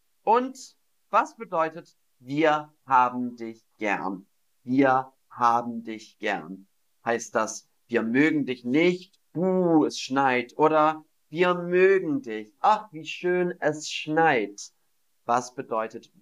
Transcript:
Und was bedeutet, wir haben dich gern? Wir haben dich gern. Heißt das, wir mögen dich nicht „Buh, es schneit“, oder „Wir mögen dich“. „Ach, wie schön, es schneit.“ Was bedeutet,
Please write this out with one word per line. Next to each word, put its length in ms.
Und 520
was 260
bedeutet, 580
wir 540
haben 520
dich 260
gern? 500
Wir 500
haben 560
dich 320
gern. 500
Heißt 280
das, 360
wir 140
mögen 440
dich 200
nicht 500
„Buh, 520
es 140
schneit“, 580
oder 460
„Wir 240
mögen 680
dich“. 380
„Ach, 320
wie 140
schön, 540
es 300
schneit.“ 840
Was 300
bedeutet, 560